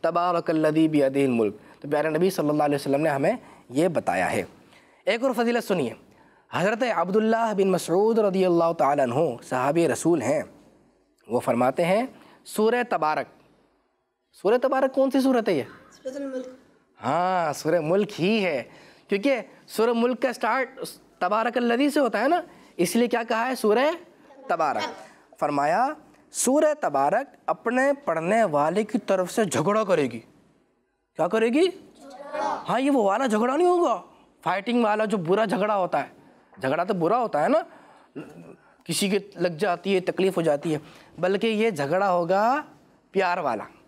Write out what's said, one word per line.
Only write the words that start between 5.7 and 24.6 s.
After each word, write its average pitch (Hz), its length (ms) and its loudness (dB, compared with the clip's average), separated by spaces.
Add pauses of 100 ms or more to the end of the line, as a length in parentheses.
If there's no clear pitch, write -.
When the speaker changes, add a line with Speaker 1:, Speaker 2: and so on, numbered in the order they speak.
Speaker 1:
हज़रत 214 340 0
अब्दुल्लाह 220 680 0
बिन 190 180 2
मसऊद 202 500 2
रज़ियल्लाहु 180 540 2
ताला 143 280 2
अन्हु 127 400 0
सहाबी 147 440 0
रसूल 143 340 0
हैं, 131 240 -2 (840)
वो 120 140 -2
फरमाते 127 420 0
हैं 214 260 0 (380)
सूरह 233 380 0
तबारक। 151 420 -2 (1160)
सूरह 226 160 2
तबारक 262 340 0
कौन 269 160 2
सी 269 120 2
सूरत 247 280 2
है 175 60 2
ये? 120 120 -4 (260)
Speaker 2:
सूरह 262 280 -12
मुल्क। 262 360 -10 (420)
Speaker 1:
हाँ, 165 540 -2
सूरह 165 300 0
मुल्क 196 300 0
ही 208 260 0
है, 151 300 -4 (400)
क्योंकि 214 320 0 (280)
सूरह 233 260 0
मुल्क 240 240 0
का 247 140 -2
स्टार्ट 240 360 -2 (520)
तबारकल्लज़ी 233 680 0
से 302 100 0
होता 226 200 0
है 240 80 0
ना, 339 160 0 (360)
इसलिए 233 300 2
क्या 233 160 0
कहा 226 180 -2
है? 262 140 -2
सूरह 254 400 2 (520)
तबारक। 147 340 0 (560)